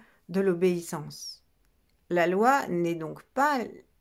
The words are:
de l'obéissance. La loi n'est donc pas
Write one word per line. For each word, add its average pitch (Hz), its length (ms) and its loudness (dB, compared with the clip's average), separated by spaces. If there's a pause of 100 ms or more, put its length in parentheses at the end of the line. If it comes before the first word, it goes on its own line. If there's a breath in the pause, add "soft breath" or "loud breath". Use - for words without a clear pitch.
(300 loud breath)
de 175 100 0
l'obéissance. 175 1040 -2 (680)
La 175 160 4
loi 226 400 2
n'est 170 260 0
donc 156 300 -8
pas 285 340 0 (440)